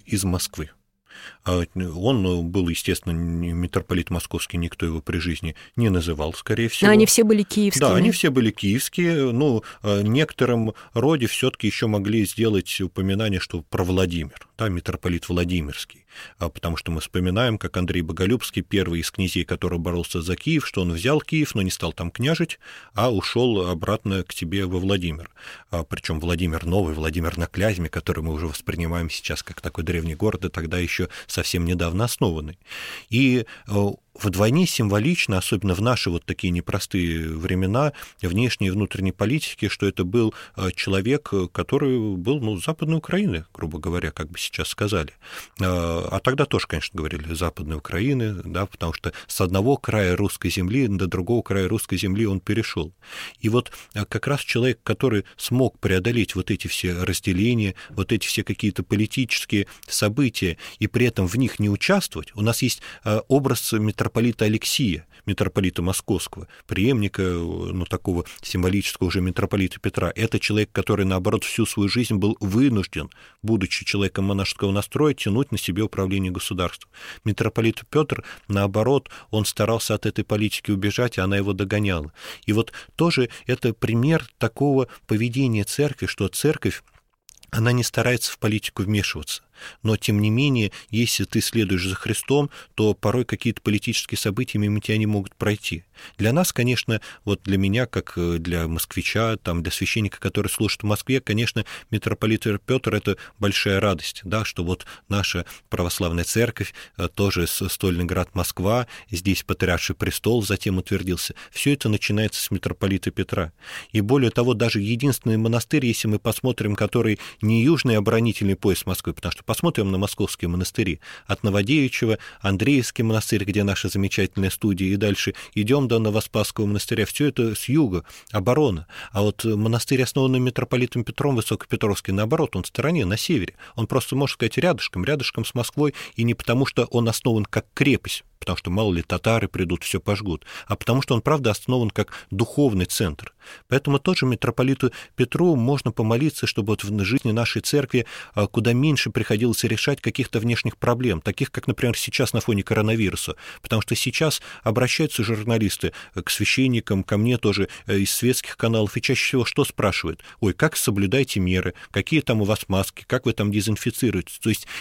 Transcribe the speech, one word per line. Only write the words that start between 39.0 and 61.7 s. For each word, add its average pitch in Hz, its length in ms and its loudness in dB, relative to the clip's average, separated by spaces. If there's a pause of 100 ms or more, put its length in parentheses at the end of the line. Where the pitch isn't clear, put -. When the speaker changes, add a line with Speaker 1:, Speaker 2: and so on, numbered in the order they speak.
Speaker 1:
политики, 110 560 -2
что - 180 -2
это 95 160 0
был, 110 300 2 (240)
э, 95 180 -2
человек, 98 560 0
э, 95 200 0
который 131 460 0 (200)
был, 127 240 0
ну, 107 160 -2
с 82 80 -8
Западной 160 320 0
Украины, 156 560 -2
грубо 80 260 -6
говоря, 85 320 -2
как 80 180 -8
бы 82 80 -14
сейчас - 300 -6
сказали. 101 460 -2 (460)
Э, 87 520 0
а 95 80 -2
тогда 135 260 2
тоже, - 220 -2
конечно, - 300 -6
говорили 78 360 -6
«Западной 80 440 -4
Украины», 113 560 -2 (100)
да, 85 220 -4
потому 85 280 -6
что - 200 -6 (120)
с - 160 -4
одного 98 360 2
края 98 380 2
русской 95 340 -2
земли 104 380 0
до 95 200 0
другого 92 340 0
края 95 260 -2
русской 104 300 -2
земли 101 300 0
он 95 120 0
перешел. 101 540 -2 (460)
И 110 100 0
вот, 123 220 0 (240)
э, 104 100 -2
как - 220 -4
раз 139 140 0
человек, 123 420 0
который 113 400 2 (140)
смог 123 420 0
преодолеть 98 560 2
вот 92 160 -2
эти 92 160 -2
все 87 360 -2
разделения, 98 720 2 (160)
вот - 220 -4
эти 110 160 0
все - 160 -2
какие-то 101 400 -2
политические 107 840 0 (220)
события, 107 720 0 (220)
и 101 80 0
при 120 180 2
этом 98 220 2
в 87 80 -2
них 123 240 0
не 104 100 2
участвовать. 101 680 0